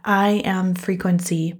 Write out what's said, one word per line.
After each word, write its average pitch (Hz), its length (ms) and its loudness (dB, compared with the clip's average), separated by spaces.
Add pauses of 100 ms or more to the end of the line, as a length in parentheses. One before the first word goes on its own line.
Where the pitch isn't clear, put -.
I 202 400 2
am 185 300 0
frequency. 175 840 -2